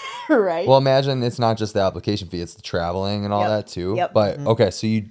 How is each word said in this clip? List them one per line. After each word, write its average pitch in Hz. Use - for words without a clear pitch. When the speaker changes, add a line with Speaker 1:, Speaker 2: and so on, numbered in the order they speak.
Speaker 1:
Right? 185
Speaker 2:
Well, 131
imagine 135
it's 120
not 113
just 110
the 101
application 95
fee, 87
it's 85
the -
traveling 95
and 101
all 104
Speaker 1:
Yep. 104
Speaker 2:
that 107
too. 92
Speaker 1:
Yep. -
Speaker 2:
But, 104
Speaker 3:
Mm-hmm. 139
Speaker 2:
okay, 110
so -
you, 110